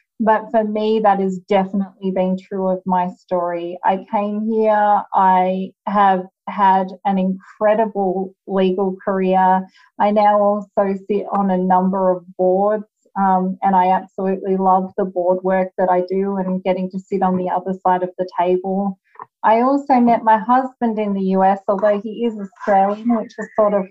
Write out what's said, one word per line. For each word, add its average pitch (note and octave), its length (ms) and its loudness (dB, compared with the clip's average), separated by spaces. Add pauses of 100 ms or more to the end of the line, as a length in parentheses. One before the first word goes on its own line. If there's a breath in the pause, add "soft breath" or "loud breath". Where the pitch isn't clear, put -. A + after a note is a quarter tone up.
(200)
But G#3+ 320 0
for A3+ 120 2
me, G#3+ 380 -2
that G3+ 180 4
has F#3+ 200 -2
definitely F#3+ 720 -2
been F#3 260 0
true F#3+ 320 -6
of F#3 160 -2
my F3+ 240 0
story. F3 760 -6
I F#3+ 260 -2
came G#3 400 -4
here, G#3+ 540 2 (100)
I F#3+ 600 2 (140)
have G3 380 2 (220)
had F#3+ 400 2 (160)
an G3 140 0
incredible F#3+ 1160 -2 (140)
legal F#3+ 560 0
career. F#3 640 2 (320 loud breath)
I G#3 120 2
now G#3 300 4
also G3+ 540 0 (140)
sit G3+ 220 0
on G3+ 200 0
a F#3 60 2
number F#3 540 2
of F3 120 -2 (140)
boards, G3 480 0 (340)
um, F#3 420 0
and F#3+ 140 2
I F#3 160 4
absolutely F#3+ 640 -2
love F#3+ 420 0
the G3+ 80 0
board F#3 380 -2
work F#3 340 0
that F#3 120 0
I F3+ 180 2
do G3 300 -2
and F#3 260 -4
getting F#3 280 -2
to F#3+ 80 -8
sit F#3+ 220 -6
on F#3 140 0
the F3+ 140 -4
other F#3 240 -4 (120)
side F#3 180 0
of F3+ 140 -6
the F#3 100 -4 (120)
table. F#3+ 600 -2 (440 loud breath)
I A3+ 180 4
also C#4 340 0
met A#3 280 2
my A3 140 4
husband A#3+ 600 -2
in G#3 160 -2
the G3 80 -4
U F#3+ 220 2
S, G3 240 2
although G3+ 340 0
he A3 240 -6
is A3 140 -4
Australian, G#3 760 0
which G#3+ 220 -8
is G3+ 180 -10
sort G#3 180 2
of G3 180 0